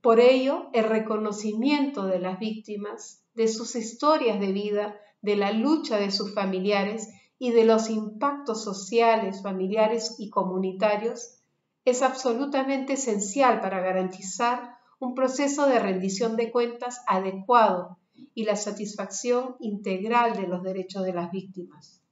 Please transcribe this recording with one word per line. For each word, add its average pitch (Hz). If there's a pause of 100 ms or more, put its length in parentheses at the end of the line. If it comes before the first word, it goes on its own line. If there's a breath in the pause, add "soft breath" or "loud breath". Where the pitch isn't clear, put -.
Por 226
ello, 262
el 220
reconocimiento 220
de 185
las 185
víctimas, 220 (120)
de 226
sus 226
historias 247
de 196
vida, 208 (240 loud breath)
de 208
la 202
lucha 240
de 202
sus 196
familiares 196 (320 loud breath)
y 247
de 226
los 220
impactos 220
sociales, 214
familiares 214
y 214
comunitarios, 190 (420)
es 247
absolutamente 262
esencial 226
para 190
garantizar 185 (220 loud breath)
un 254
proceso 277
de 254
rendición 196
de 226
cuentas 240
adecuado 190 (360 loud breath)
y 220
la 208
satisfacción 220
integral 214
de 190
los 180
derechos 190
de 185
las 175
víctimas. - (100)